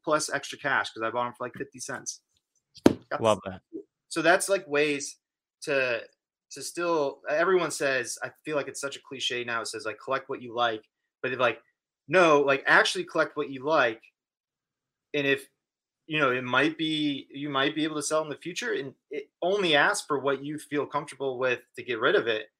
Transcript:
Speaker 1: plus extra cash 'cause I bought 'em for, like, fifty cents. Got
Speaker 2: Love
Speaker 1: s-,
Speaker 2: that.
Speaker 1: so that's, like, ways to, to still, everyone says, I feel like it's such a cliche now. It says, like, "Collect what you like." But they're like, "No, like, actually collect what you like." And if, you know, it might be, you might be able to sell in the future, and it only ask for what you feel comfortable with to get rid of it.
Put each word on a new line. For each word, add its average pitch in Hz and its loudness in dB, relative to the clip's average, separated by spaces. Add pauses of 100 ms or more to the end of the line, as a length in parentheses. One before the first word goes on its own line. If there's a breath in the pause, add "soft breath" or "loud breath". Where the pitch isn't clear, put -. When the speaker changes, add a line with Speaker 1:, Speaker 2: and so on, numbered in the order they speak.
Speaker 1:
plus 151 2
extra 139 -6
cash 123 0
'cause 110 -10
I 113 -2
bought 120 -2
'em 117 -12
for, 123 -10
like, 123 -10
fifty 135 -12
cents. - -10 (840)
Got 147 -6
Speaker 2:
Love 110 4
Speaker 1:
s-, 92 -8
Speaker 2:
that. 92 -14 (460)
Speaker 1:
so 165 -4
that's, 180 4
like, 190 0
ways 147 0 (440)
to, 131 0 (480)
to 139 -14
still, 165 -2
everyone 170 4
says, 131 -2
I 127 -8 (120)
feel 151 -2
like 135 0
it's - -10
such 135 -6
a 123 -14
cliche 123 -4
now. 117 -2
It 107 -6
says, 104 -8
like, 107 -6
"Collect 131 -4
what 120 -6
you 117 -12
like." 117 0 (400)
But 127 -2
they're 123 -4
like, 120 2 (460)
"No, 160 6
like, 135 2
actually 175 4
collect 160 -2
what 143 -4
you 131 -10
like." 131 2 (1120)
And 143 0
if, 139 4 (600)
you 156 -4
know, 139 4
it 127 0
might 139 2
be, 151 -2
you 139 -8
might 139 0
be 151 -2
able 156 -4
to 147 -4
sell 156 0
in 151 -8
the 139 -8
future, 180 -6
and 135 -6 (160)
it - -10 (120)
only 180 2
ask 170 4
for 143 0
what 135 0
you 147 -8
feel 147 -4
comfortable 139 -6
with 127 0 (160)
to 123 -12
get 113 -4
rid 151 4
of 147 2
it. 110 -2 (120)